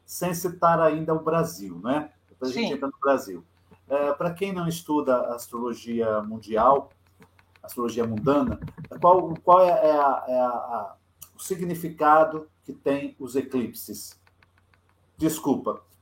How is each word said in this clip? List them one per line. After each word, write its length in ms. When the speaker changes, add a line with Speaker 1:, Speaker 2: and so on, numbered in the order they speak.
Speaker 1:
sem 280
citar 460
ainda 340
o 60
Brasil, 640
né? 280
Depois 220
a 20
gente 160
Speaker 2:
Sim. 40
Speaker 1:
entra 140
no 120
Brasil. 440
É, 240
pra 200
quem 200
não 140
estuda 680
astrologia 880
mundial, 680
astrologia 440
mundana, 540
qual, 340
qual 180
é, 80
é 220
a, 360
é 120
a, 80
a, 480
o 60
significado 1080
que 100
tem 440
os 180
eclipses? 840
Desculpa, 640